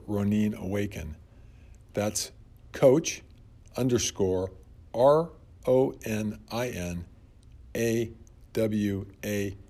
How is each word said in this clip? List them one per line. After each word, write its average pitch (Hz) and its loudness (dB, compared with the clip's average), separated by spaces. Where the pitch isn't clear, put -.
Ronin 104 0
Awaken. 98 -6
That's - -4
Coach 147 4
underscore 98 0
R 147 6
O 131 4
N 107 -4
I 120 -4
N 87 -8
A 117 0
W 104 0
A 101 -4